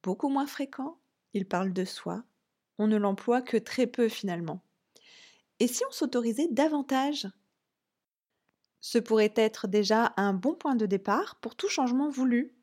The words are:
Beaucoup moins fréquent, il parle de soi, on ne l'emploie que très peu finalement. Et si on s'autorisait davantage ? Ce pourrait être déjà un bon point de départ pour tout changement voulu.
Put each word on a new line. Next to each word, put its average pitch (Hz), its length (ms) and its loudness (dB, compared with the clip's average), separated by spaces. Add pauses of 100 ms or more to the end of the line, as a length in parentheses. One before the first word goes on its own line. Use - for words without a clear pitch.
Beaucoup 214 260 -2
moins 277 200 0
fréquent, 277 500 -8 (360)
il 190 120 -2
parle 185 260 -2
de 190 120 -2
soi, 185 400 -8 (540)
on 214 100 2
ne 214 80 4
l'emploie 208 460 0
que 240 160 -2
très 233 280 -2
peu 240 220 0
finalement. 175 520 -6 (1000)
Et 247 80 4
si 247 200 -2
on - 40 -10
s'autorisait 240 560 0
davantage ? 277 800 0 (1500)
Ce - 140 -4
pourrait 220 400 4
être 220 320 2
déjà 208 480 4
un 196 160 2
bon 214 220 0
point 285 200 -2
de 220 120 2
départ 202 560 0
pour 226 120 -10
tout 392 140 -4
changement 269 400 0
voulu. 254 540 0